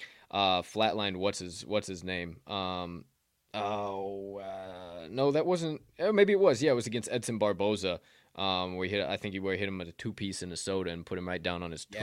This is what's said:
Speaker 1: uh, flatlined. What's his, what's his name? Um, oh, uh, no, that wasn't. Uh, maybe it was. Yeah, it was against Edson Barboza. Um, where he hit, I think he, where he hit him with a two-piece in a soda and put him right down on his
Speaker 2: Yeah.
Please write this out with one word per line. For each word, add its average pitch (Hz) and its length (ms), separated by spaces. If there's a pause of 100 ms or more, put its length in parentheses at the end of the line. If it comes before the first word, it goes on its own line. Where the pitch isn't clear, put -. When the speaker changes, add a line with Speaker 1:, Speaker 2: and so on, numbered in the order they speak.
(300)
Speaker 1:
uh, 95 300
flatlined. 101 560
What's 95 220
his, 90 260
what's 101 220
his 90 180
name? 87 420
Um, 90 600 (480)
oh, 98 840
uh, 92 720
no, 131 220
that 156 140
wasn't. 165 360 (160)
Uh, 190 140
maybe 202 200
it 196 80
was. 143 220
Yeah, 151 100
it - 20
was 120 120
against 113 240
Edson 117 280
Barboza. 98 600 (360)
Um, 92 400
where 92 100
he 95 80
hit, 101 100
I 95 120
think 101 180
he, 98 60
where 95 140
he 90 40
hit 98 80
him 95 120
with 87 100
a 85 40
two-piece 104 520
in 90 80
a 82 40
soda 92 360
and 85 120
put 92 140
him 90 80
right 90 160
down 87 220
on 85 80
his 76 200
Speaker 2:
Yeah. 107 100